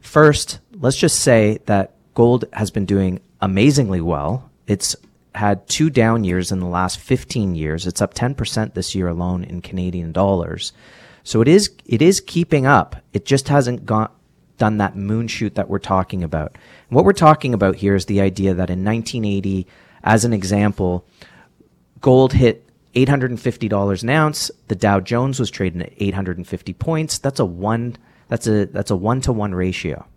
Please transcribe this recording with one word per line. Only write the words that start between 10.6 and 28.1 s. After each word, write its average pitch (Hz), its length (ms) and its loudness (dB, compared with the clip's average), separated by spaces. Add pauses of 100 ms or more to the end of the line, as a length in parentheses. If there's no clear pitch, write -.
So - 140 0
it 113 80 4
is, 202 240 4 (140)
it 117 160 0
is 190 180 4
keeping 156 460 -2
up. 131 320 2 (160)
It - 120 -4
just 135 220 0
hasn't 123 380 0
got, 110 280 -2 (440)
done 107 220 0
that 98 180 -2
moon 110 320 -4
shoot 107 260 -6
that 98 140 -4
we're 98 100 -2
talking 95 420 -2
about. 76 360 -6 (320)
And 117 80 -4
what 170 80 4
we're 196 80 6
talking 151 400 4
about 95 240 2
here 98 180 2
is 90 120 -2
the 101 120 0
idea 95 340 0
that 90 160 -2
in 92 140 -4
nineteen 113 400 -4
eighty, 98 420 -2 (380)
as 107 220 4
an 117 80 2
example, 95 720 0 (960)
gold 127 320 6
hit - 360 2 (240)
eight 123 140 4
hundred 131 240 0
and 113 80 -8
fifty 113 300 -4
dollars 101 340 -2
an 113 60 -4
ounce. 156 420 0 (160)
The 104 80 -2
Dow 101 240 2
Jones 123 400 -2
was 110 100 -2
trading 87 320 -4
at - 160 -12
eight 98 160 -6
hundred 92 240 -6
and 87 80 -12
fifty - 280 -10
points. 160 440 -4
That's 135 220 -4
a 113 60 2
one, 107 500 -4 (320)